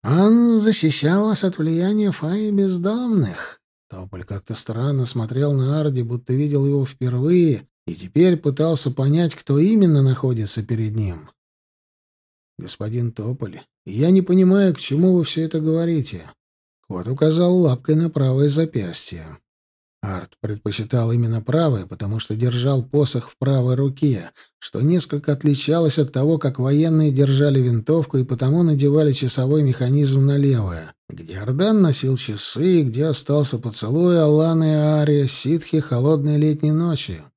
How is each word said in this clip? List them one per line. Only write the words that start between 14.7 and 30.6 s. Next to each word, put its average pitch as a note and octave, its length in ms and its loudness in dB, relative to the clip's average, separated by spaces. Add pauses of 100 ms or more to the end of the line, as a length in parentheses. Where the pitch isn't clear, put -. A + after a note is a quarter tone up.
к - 60 -8
чему F3+ 360 2
вы E3 80 2
всё D#3+ 180 -4
это D#3+ 180 -4
говорите». D#3+ 680 -2 (580)
Кот F2+ 180 -8
указал D#3+ 500 2
лапкой D#3 380 2
на D#3+ 160 0
правое C#3 380 0
запястье. F2+ 880 -6 (640)
Арт F#2+ 380 -10
предпочитал A2 720 -4
именно A2+ 300 -2
правое, C3 420 0
потому G#2+ 360 -8
что - 140 -6
держал A#2+ 480 0
посох C3 480 -2
в - 60 -20
правой B2+ 380 0
руке, C3+ 560 -2 (280)
что - 220 -10
несколько D3 520 0
отличалось D3 680 0
от D3 120 0
того, D3+ 280 0
как C3+ 200 -4
военные D3+ 540 2
держали C3+ 480 2
винтовку B2+ 560 0
и B2+ 80 2
потому C3+ 380 0
надевали D3 500 2
часовой C3 500 0
механизм C3+ 640 2
на C#3 140 2
левое, G#2 560 -2 (160)